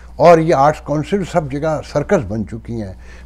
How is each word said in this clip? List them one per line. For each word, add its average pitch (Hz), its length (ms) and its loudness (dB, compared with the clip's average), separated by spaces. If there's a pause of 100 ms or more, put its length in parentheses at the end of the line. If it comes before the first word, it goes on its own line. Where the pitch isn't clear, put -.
(200)
और 165 200 8
ये 165 140 0
आर्ट्स 143 260 2
काउंसिल 156 460 -4
सब 160 240 -4
जगह 143 360 -4
सर्कस 151 360 0
बन 107 220 -6
चुकी 113 300 -12
हैं। 101 220 -10 (300)